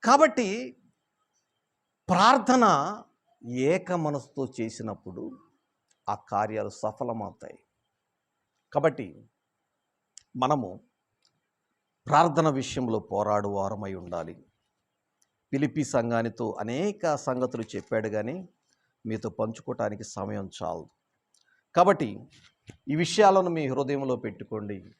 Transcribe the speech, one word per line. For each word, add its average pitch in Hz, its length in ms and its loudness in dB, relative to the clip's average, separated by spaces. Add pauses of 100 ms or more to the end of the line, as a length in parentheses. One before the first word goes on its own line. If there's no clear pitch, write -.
కాబట్టి 254 720 4 (1300)
ప్రార్థన 208 880 6 (500)
ఏక 160 440 0
మనసుతో 143 680 -4
చేసినప్పుడు 110 800 -8 (720)
ఆ 104 60 -2
కార్యాలు 107 540 -4
సఫలమవుతాయి. 110 920 -8 (1120)
కాబట్టి 117 580 -2 (1040)
మనము 127 440 0 (1300)
ప్రార్థన 156 420 4
విషయంలో 127 500 -2
పోరాడువారమై 101 960 -2
ఉండాలి. 87 520 -10 (1040)
ఫిలిప్పీ 143 340 0
సంఘానితో 117 760 -2
అనేక 156 540 -2
సంగతులు 127 500 -2 (120)
చెప్పాడు, 110 320 -4
కానీ 120 400 -6 (580)
మీతో 110 240 -6
పంచుకోవటానికి 110 720 -6
సమయం 101 460 -8 (120)
చాలదు. 82 280 -8 (840)
కాబట్టి 170 440 4 (680)
ఈ 143 80 0
విషయాలను 185 540 6
మీ 156 180 -2
హృదయంలో 135 480 -2
పెట్టుకోండి. 104 840 -10